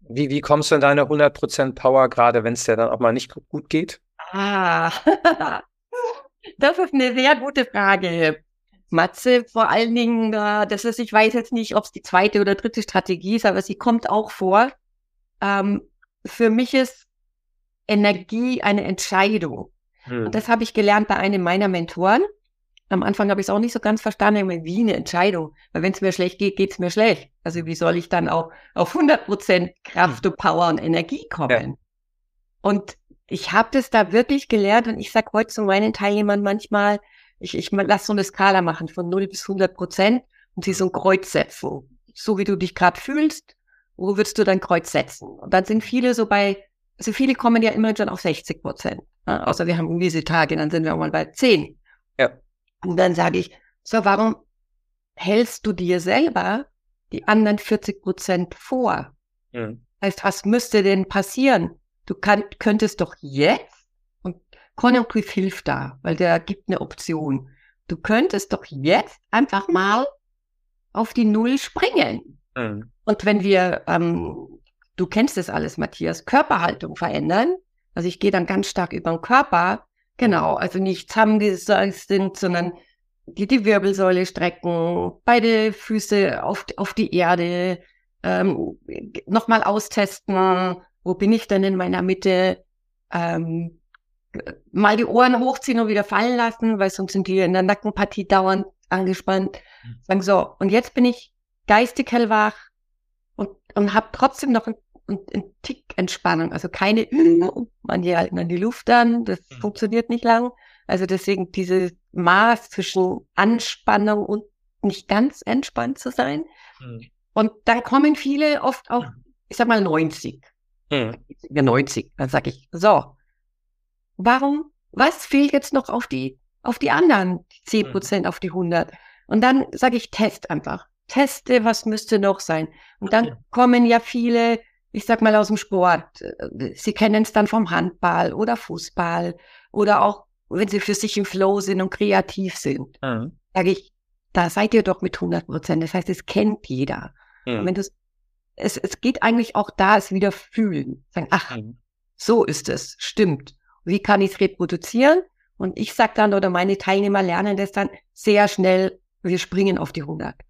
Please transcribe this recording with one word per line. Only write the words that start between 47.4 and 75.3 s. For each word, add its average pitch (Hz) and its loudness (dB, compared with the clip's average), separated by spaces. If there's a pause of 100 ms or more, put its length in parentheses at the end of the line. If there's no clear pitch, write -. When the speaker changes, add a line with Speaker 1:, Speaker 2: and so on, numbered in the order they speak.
Speaker 2:
ja 220 2
immer 220 0
schon 202 -2
auf 185 -8
sechzig - -6
Prozent, - -8 (240)
ne? - -2
Außer 170 -2
wir 170 0
haben 165 -4
miese 165 -2
Tage, 165 0
dann 151 -2
sind 160 -2
wir 160 -2
auch 165 -4
mal 156 -4
bei 160 -2
zehn. - 0 (380)
Speaker 1:
Ja. 127 4 (540)
Speaker 2:
Und 175 -2
dann 180 4
sage 170 0
ich, 175 -6 (320)
„So, - -2
warum 208 2 (800)
hältst 214 0
du 214 -2
dir 180 -2
selber 208 0 (440)
die - -8
anderen 214 4
vierzig - -4
Prozent 180 -4
vor?“ - -4 (380)
Speaker 1:
Mhm. 117 -10 (180)
Speaker 2:
Heißt, 196 -4
was 196 -4
müsste 220 2
denn 190 2
passieren? 196 0 (260)
Du - -8
kann-, 208 2 (160)
könntest 214 0
doch - -4
jetzt, 147 -2 (340)
und 180 -12 (380)
Konjunktiv 240 2
hilft 190 -4
da, 135 -6
weil 165 -2
der 170 2
gibt - -10
eine 185 -2
Option. 147 -6 (380)
Du 170 -8
könntest 339 0
doch - -8
jetzt 156 0 (140)
einfach 208 0
mal 214 2 (880)
auf 220 -4
die 240 2
Null 220 2
springen. - -2 (160)
Speaker 1:
Mhm. 110 -6 (140)
Speaker 2:
Und 208 0
wenn 208 2
wir, 185 2
ähm, 170 -4 (360)
du 180 -2
kennst 220 0